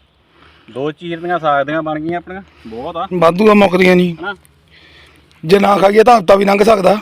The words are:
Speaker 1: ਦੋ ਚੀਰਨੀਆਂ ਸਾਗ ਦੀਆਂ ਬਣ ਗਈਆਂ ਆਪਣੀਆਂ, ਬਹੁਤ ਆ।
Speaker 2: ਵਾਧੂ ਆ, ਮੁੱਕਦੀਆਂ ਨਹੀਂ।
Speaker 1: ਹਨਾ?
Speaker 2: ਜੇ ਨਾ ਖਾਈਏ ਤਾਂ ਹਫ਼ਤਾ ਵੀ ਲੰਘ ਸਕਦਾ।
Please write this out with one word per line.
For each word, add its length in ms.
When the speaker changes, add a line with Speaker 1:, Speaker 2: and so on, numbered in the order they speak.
Speaker 1:
ਦੋ 220
ਚੀਰਨੀਆਂ 460
ਸਾਗ 280
ਦੀਆਂ 160
ਬਣ 180
ਗਈਆਂ 180
ਆਪਣੀਆਂ, 240
ਬਹੁਤ 300
ਆ। 180
Speaker 2:
ਵਾਧੂ 360
ਆ, 40
ਮੁੱਕਦੀਆਂ 420
ਨਹੀਂ। 240
Speaker 1:
ਹਨਾ? 140
Speaker 2:
ਜੇ 140
ਨਾ 200
ਖਾਈਏ 260
ਤਾਂ 140
ਹਫ਼ਤਾ 160
ਵੀ 100
ਲੰਘ 200
ਸਕਦਾ। 380